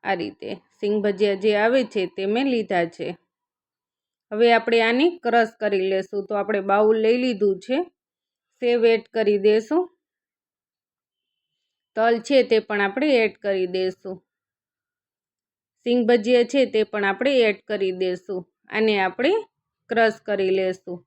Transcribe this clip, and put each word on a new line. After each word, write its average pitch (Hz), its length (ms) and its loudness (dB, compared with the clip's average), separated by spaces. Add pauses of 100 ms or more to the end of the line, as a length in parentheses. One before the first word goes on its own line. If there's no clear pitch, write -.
આ 196 100 -2
રીતે - 360 -8 (220)
સિંગ 208 300 -4
ભજીયા 202 320 0
જે 196 220 0
આવે 233 280 2
છે 202 220 -4
તે 190 200 -10
મેં 240 200 -2
લીધા 208 380 -2
છે. 170 240 -10 (1200)
હવે 220 200 2
આપણે 233 280 2
આને 240 260 2 (120)
ક્રશ 226 420 0
કરી 196 280 -2
લેશું. 196 380 -4
તો 214 80 -8
આપણે 202 260 -2
બાઉલ 208 360 2
લઈ 220 200 2
લીધું 208 420 0
છે. 254 180 -6 (880)
સેવ 240 220 0
એડ 226 280 2
કરી 208 260 2
દેશું. 220 440 2 (2250)
તલ 226 240 2
છે 269 220 2
તે 226 180 2
પણ 208 200 -6
આપણે 226 360 -2
એડ 220 200 0
કરી 196 300 -2
દેશું. 185 500 -6 (1700)
સિંગ 240 200 2
ભજીયા 240 360 4
છે 269 240 0
તે 214 180 0
પણ 208 200 -4
આપણે 196 340 0
એડ 214 280 2
કરી 196 260 -4
દેશું. 185 480 -6 (280)
આને 214 300 0
આપણે 190 340 0 (580)
ક્રશ 226 300 0
કરી 196 300 -4
લેશું. 185 560 -4